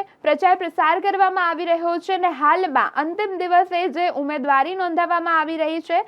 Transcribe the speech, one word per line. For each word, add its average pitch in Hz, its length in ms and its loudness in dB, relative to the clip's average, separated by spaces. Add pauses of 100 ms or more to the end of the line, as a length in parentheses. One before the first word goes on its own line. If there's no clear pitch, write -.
(220)
પ્રચાર 311 360 4
પ્રસાર 339 440 0
કરવામાં 381 480 2
આવી 330 180 -4
રહ્યો 339 320 0
છે 381 160 -4
અને 359 160 0
હાલમાં 294 680 0
અંતિમ 381 360 -4
દિવસે 359 400 2 (160)
જે 349 200 -2
ઉમેદવારી 285 640 -2
નોંધાવવામાં 339 640 0
આવી 311 180 -2
રહી 320 240 -2
છે, 339 260 -2